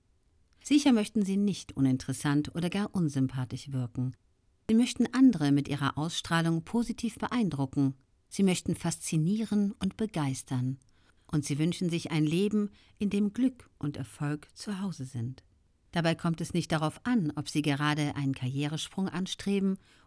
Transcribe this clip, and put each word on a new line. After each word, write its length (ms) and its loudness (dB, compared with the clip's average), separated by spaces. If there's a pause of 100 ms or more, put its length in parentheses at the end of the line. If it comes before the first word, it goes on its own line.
(640)
Sicher 300 6
möchten 320 2
Sie 120 0
nicht 380 -2
uninteressant 800 2
oder 140 -2
gar 240 -4
unsympathisch 760 -2
wirken. 440 -4 (540)
Sie 60 6
möchten 380 2
andere 380 6
mit 160 4
Ihrer 300 0
Ausstrahlung 640 0
positiv 520 -4
beeindrucken. 800 0 (320)
Sie 160 0
möchten 320 2
faszinieren 960 0
und 260 -4
begeistern. 800 -2 (540)
Und 140 0
Sie 140 -2
wünschen 300 0
sich 220 -4
ein 140 2
Leben, 460 0 (260)
in 120 -2
dem 240 0
Glück 440 -2
und 200 -6
Erfolg 560 -6
zu 280 -8
Hause 240 -6
sind. 380 -8 (480)
Dabei 220 2
kommt 280 -2
es 120 -6
nicht 180 -2
darauf 340 0
an, 300 2
ob 140 -6
Sie 120 0
gerade 540 0
einen 200 0
Karrieresprung 720 -4
anstreben 720 -2 (300)